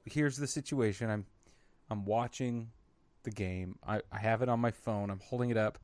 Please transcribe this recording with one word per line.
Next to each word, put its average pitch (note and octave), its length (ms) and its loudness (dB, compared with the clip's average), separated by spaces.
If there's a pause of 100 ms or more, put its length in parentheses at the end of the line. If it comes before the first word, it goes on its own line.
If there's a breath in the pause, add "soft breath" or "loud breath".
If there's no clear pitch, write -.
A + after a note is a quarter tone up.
here's D3 320 2
the C#3 100 -2
situation. A#2 640 0
I'm, G#2+ 160 0 (640 soft breath)
I'm G#2 160 -2
watching A#2 640 0 (540)
the A2+ 80 -4
game. F#2 540 -4
I, G#2+ 160 0 (120)
I G#2 60 -6
have A2+ 220 2
it B2+ 80 2
on A#2 120 2
my A#2+ 100 2
phone. G#2 380 -4
I'm G2 100 -6
holding B2 300 -2
it A#2 80 2
up, G#2+ 260 2